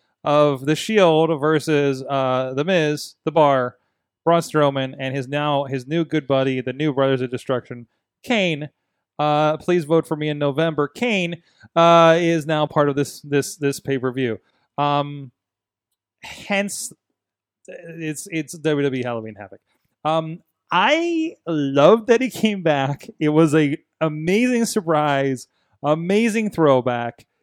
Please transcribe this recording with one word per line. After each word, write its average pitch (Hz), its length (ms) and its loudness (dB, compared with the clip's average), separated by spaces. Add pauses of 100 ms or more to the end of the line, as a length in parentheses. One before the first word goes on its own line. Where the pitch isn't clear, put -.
(220)
of 147 420 2
the 151 120 0
Shield 160 640 2
versus, 143 680 0
uh, 131 460 -2
The 139 100 -2
Miz, 156 600 -2
The 160 80 -4
Bar, 139 440 2 (480)
Braun 170 180 4
Strowman, 139 540 0
and 135 180 -6
his 135 140 -6
now, 143 360 -2
his 131 240 -6
new 165 160 0
good 147 240 -4
buddy, 135 320 0
the 127 120 -6
new 143 220 -2
Brothers 135 260 2
of 127 120 -4
Destruction, 123 560 -6 (340)
Kane. 170 460 -2 (500)
Uh, 151 380 2
please 175 280 0
vote 160 220 0
for 160 100 -4
me 151 120 -4
in 147 100 -4
November. 147 480 0
Kane, 180 560 -4 (320)
uh, 170 460 8
is 165 260 0
now 151 200 0
part 147 220 2
of 139 60 -2
this, 139 280 -4
this, 143 340 -4
this 139 240 -4
pay-per-view. 127 580 -4 (400)
Um, 143 540 -4 (880)
hence, - 680 -6 (760)
it's, 165 640 -10
it's 160 280 -6
W 147 260 0
W 131 160 -2
E 120 40 -4
Halloween 113 320 -8
Havoc. 101 240 -18 (440)
Um, 160 360 -4 (300)
I 320 640 0 (120)
love 151 600 4
that 233 140 4
he 254 100 -2
came 208 320 -2
back. 143 460 -2 (100)
It 151 120 0
was 151 240 4
a 151 240 2 (220)
amazing 190 640 0
surprise, 147 840 0 (340)
amazing 202 680 0
throwback. 123 760 0 (160)